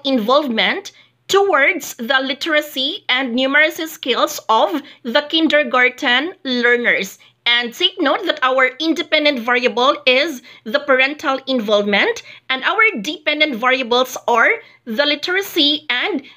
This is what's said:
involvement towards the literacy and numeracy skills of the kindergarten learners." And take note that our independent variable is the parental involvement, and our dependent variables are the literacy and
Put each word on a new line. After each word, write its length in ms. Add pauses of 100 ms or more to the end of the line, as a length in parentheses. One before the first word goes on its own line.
involvement 880 (360)
towards 680
the 260
literacy 880
and 280
numeracy 520
skills 600
of 340 (200)
the 260
kindergarten 1040 (100)
learners." 720 (280)
And 260
take 260
note 280
that 180
our 340
independent 600
variable 640
is 380 (220)
the 140
parental 680
involvement, 760 (280)
and 120
our 220 (160)
dependent 560
variables 640 (100)
are 320 (240)
the 220
literacy 840
and 340 (140)